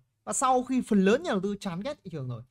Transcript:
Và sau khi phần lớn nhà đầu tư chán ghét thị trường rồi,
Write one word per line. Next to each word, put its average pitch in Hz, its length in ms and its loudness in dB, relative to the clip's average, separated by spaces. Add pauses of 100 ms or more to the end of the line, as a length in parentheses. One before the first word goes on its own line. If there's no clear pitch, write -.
(240)
Và 214 80 -8
sau 254 300 2
khi 254 180 0
phần 202 240 4
lớn 226 180 4
nhà 349 80 -4
đầu 202 100 0
tư 202 200 -4
chán 175 200 -8
ghét 277 240 -8
thị 190 60 -16
trường 143 180 -8
rồi, 117 220 -10